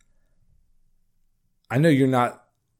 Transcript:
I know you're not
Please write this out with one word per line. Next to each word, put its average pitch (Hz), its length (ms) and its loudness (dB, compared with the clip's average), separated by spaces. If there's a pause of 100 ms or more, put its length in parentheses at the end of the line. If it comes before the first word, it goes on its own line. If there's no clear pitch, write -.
(1700)
I 113 80 -4
know 160 120 2
you're 135 180 2
not 123 380 -4 (340)